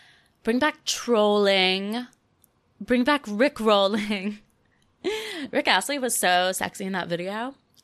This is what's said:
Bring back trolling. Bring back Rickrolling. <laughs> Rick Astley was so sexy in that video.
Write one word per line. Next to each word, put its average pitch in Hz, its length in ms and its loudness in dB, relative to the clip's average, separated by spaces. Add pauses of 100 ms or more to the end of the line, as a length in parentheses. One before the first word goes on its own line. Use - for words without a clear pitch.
(440)
Bring 233 160 0
back 302 260 0
trolling. 208 1200 2 (760)
Bring 240 240 0
back 285 220 0
Rickrolling. 208 1120 0 (560)
<laughs> 415 580 -8
Rick - 160 -2
Astley 240 300 0
was 240 180 -4
so 180 360 2
sexy 185 340 -6
in 190 80 -6
that 180 140 -6
video. 196 480 -8 (280)